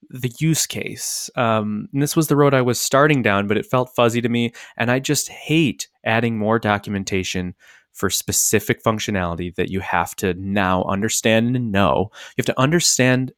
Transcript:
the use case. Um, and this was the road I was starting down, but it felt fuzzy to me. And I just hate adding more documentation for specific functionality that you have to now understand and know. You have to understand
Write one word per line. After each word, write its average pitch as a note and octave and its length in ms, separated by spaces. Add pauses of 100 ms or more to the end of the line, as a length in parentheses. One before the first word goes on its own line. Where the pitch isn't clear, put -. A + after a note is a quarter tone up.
(100)
the B2+ 280
use D#3+ 300
case. - 640
Um, G#2+ 580
and C#3 80
this C#3+ 140
was D#3+ 140
the C#3+ 80
road C#3+ 180
I C3 80
was B2 180
starting C#3+ 400
down, G2+ 280
but G#2 80
it - 100
felt B2+ 300
fuzzy A#2 240
to A#2+ 80
me. A#2+ 240 (240)
And A#2 160
I C3 80
just C3+ 280
hate - 600 (160)
adding A2+ 340
more A2 220
documentation G2 960 (360)
for - 160
specific - 760
functionality F2+ 720
that F2+ 120
you F#2 120
have F2 340
to F#2+ 200
now F#2+ 500
understand A2 720
and A#2 160
know. F#2+ 380 (260)
You B2 60
have - 40
to - 120
understand C3 800